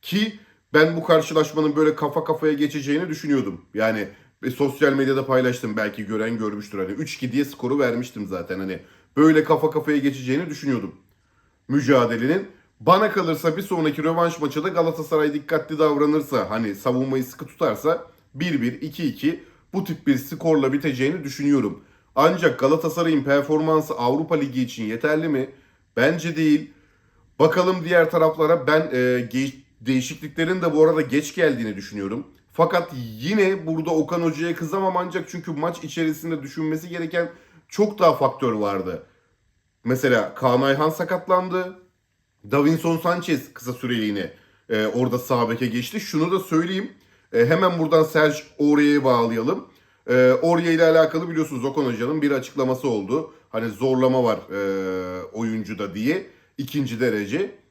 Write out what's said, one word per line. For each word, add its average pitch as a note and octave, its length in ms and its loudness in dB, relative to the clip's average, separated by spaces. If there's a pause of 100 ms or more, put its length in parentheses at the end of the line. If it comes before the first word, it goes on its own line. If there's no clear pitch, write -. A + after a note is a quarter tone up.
Ki G#3+ 360 -2 (360)
ben D#3+ 220 6
bu D#3+ 80 -4
karşılaşmanın D#3 720 2
böyle D#3 200 4
kafa D3+ 280 -4
kafaya D#3 280 0
geçeceğini D3 560 -2
düşünüyordum. C3+ 560 -4 (100)
Yani, G#2+ 340 0 (340)
e, B2+ 80 -4
sosyal C#3 420 2
medyada C3+ 340 0
paylaştım. B2 500 0
Belki G#2+ 300 -4
gören A2 320 -4
görmüştür. G#2 400 -6
Hani F#2+ 140 -4
üç D#3 240 -10
iki - 160 -6
diye C#3+ 120 0
skoru C#3+ 340 -4
vermiştim A#2+ 480 -2
zaten. F2+ 320 -8
Hani F#2+ 200 -6 (380)
böyle D3+ 280 6
kafa D#3 260 2
kafaya D3+ 280 0
geçeceğini C3+ 520 -2
düşünüyordum A#2+ 440 -4 (760)
mücadelenin. C3 800 2 (320)
Bana G3+ 320 4
kalırsa E3 440 0
bir F#3+ 60 -6
sonraki D#3 420 -2
rövanş E3 360 0
maçı D3+ 240 -2
da F#3+ 40 -2
Galatasaray D#3+ 680 0
dikkatli D3+ 440 -4
davranırsa, D3 720 2
hani A2 240 -2
savunmayı C3 500 -2
sıkı C3 220 -14
tutarsa D#3+ 600 -2 (280)
bir C#3+ 280 -2
bir, B2 180 -4
iki D#3 260 -6
iki C#3+ 380 -4 (280)
bu F#3+ 120 -4
tip - 220 -6
bir C#3 100 4
skorla D3 560 0
biteceğini C#3+ 520 -2
düşünüyorum. C#3 600 -2 (300)
Ancak E3 440 4
Galatasaray'ın D#3 680 0
performansı D#3 680 0
Avrupa C3+ 400 0
Ligi C3+ 280 -2
için A2+ 220 -6
yeterli D3+ 440 -2
mi? C3 220 -2 (460)
Bence E3 400 0
değil. D#3 340 2 (680)
Bakalım F3+ 460 2
diğer E3 260 4
taraflara. D#3+ 560 2
Ben, D#3 140 4
e, D3+ 160 -4 (360)
ge-, C3 220 -4 (260)
değişikliklerin D3+ 840 -2
de D#3+ 140 0
bu D#3 80 8
arada D#3+ 160 4
geç C#3+ 340 -2
geldiğini A#2 420 0
düşünüyorum. G2+ 500 -8 (260)
Fakat E3+ 400 0 (260)
yine F#3 480 0
burada D#3+ 240 -2
Okan D#3+ 300 0
Hoca'ya E3 360 -2
kızamam F3+ 400 -2
ancak F3+ 320 -4
çünkü F3 220 -10
maç D#3+ 340 -4
içerisinde D#3 580 -4
düşünmesi D#3 460 -6
gereken E3+ 400 -4 (400)
çok G#3 300 0
daha E3 180 6
faktör C3 360 0
vardı. F#2+ 540 -4 (800)
Mesela B2 500 0
Kaan B2+ 280 2
Ayhan C#3 280 2
sakatlandı. F3+ 880 -2 (720)
Davinson D#3+ 460 2
Sanchez E3+ 580 -2
kısa B2 180 -10
süreliğine, G#2+ 600 -4 (360)
e, G#2+ 180 0
orada B2 320 0
sağ A#2+ 320 -2
beke A#2+ 160 -2
geçti. B2 340 -4
Şunu E3 320 -2
da F#3 80 0
söyleyeyim. E3+ 500 -2 (420)
E, A#2 140 4
hemen F3 320 2
buradan D#3+ 240 4
Serge D3+ 340 2 (240)
Aurier'e D3 440 4
bağlayalım. A#2+ 640 0 (380)
E, B2+ 240 6 (120)
Aurier E3+ 300 2
ile E3 120 6
alakalı D#3+ 460 4
biliyorsunuz D3+ 340 -4
Okan C#3 200 -2
Hoca'nın B2 380 -2
bir C#3+ 80 2
açıklaması C3 580 -2
oldu. A#2 460 -2 (140)
Hani A2+ 200 -4
zorlama B2+ 560 2
var, A2 140 0 (140)
e, F#2+ 720 -4
oyuncuda G#2+ 720 -6
diye. C#3 320 -2 (320)
İkinci C3 420 -4
derece. A#2 540 -2 (160)